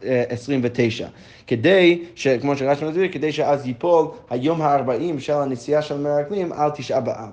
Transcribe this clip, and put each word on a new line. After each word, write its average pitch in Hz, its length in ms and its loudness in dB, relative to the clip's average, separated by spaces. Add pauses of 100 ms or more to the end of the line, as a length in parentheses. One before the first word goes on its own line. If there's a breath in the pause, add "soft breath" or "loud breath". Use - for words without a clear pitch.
אה, 123 260 0
עשרים 131 340 -4
ותשע. 117 440 -2 (400 loud breath)
כדי 170 560 4 (120)
ש-, - 120 -2
כמו 135 280 2
שרשי 139 300 0
מסביר, 175 260 0
כדי 151 200 -2
שאז 143 360 0
ייפול 160 400 2 (220 loud breath)
היום 156 320 0
הארבעים 143 580 0
של 147 140 -2
הנסיעה 143 480 0
של 147 140 -4
המרגלים 147 580 -2
על 147 220 0
תשעה 123 260 -2
באב. 110 320 -6